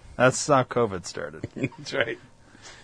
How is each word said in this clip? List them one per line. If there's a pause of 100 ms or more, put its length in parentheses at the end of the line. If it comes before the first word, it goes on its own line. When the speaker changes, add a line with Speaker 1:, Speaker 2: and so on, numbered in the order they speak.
(160)
Speaker 1:
That's
how
covid
started.
Speaker 2:
<laughs>
That's
right. (640)